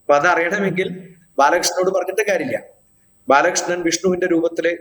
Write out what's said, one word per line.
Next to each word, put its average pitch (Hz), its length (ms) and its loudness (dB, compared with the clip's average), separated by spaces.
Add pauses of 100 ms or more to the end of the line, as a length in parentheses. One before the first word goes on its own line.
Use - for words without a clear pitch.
അപ്പൊ - 140 0
അതറിയണമെങ്കിൽ 175 1000 -2 (240)
ബാലകൃഷ്ണനോട് 180 520 2
പറഞ്ഞിട്ട് 190 400 0
കാര്യമില്ല. 160 320 -2 (640)
ബാലകൃഷ്ണൻ 175 540 2
വിഷ്ണുവിന്റെ 180 440 -2
രൂപത്തില് 170 540 0